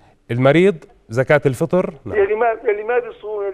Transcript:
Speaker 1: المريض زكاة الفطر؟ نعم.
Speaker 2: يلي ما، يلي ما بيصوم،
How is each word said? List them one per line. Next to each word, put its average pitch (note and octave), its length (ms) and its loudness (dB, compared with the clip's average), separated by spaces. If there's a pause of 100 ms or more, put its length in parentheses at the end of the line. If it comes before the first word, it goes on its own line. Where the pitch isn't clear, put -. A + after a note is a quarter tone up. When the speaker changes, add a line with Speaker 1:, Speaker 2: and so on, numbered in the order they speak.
(320)
Speaker 1:
المريض D3 440 4 (340)
زكاة C3 360 2
الفطر؟ E3+ 480 -2 (120)
نعم. - 120 -6
Speaker 2:
يلي G3+ 180 2
ما، A3+ 340 -2
يلي G#3 140 -2
ما A#3+ 160 -2
بيصوم، G#3+ 440 -8 (100)